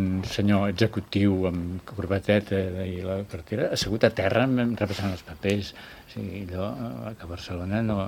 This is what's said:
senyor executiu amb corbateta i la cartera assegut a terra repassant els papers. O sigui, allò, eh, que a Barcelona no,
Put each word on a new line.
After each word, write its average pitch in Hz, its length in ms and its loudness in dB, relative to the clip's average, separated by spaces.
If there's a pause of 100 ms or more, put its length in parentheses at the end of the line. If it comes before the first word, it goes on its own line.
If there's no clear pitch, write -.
(220)
senyor 101 480 4
executiu 98 800 2
amb 87 340 -2
corbateta 98 800 0 (260)
i 90 160 -6
la 95 140 -2 (100)
cartera 90 480 -4
assegut 110 320 2
a 104 80 4
terra 104 320 4
repassant 107 640 0
els 90 160 -8
papers. 98 460 -2
O - 400 -18
sigui, 101 320 -6
allò, 92 260 -4
eh, 120 480 -8
que - 80 -14
a 82 60 -10
Barcelona 90 500 -2
no, 107 140 2 (100)